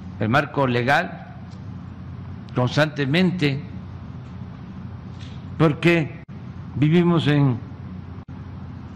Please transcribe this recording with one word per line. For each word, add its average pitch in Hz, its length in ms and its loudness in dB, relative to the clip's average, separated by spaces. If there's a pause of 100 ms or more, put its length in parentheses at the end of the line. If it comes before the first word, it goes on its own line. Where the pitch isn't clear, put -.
(200)
el 110 100 2
marco 139 360 2
legal 131 640 2 (1300)
constantemente, 143 1040 2 (2000)
porque 165 680 4 (520)
vivimos 160 520 6
en 143 300 6 (1400)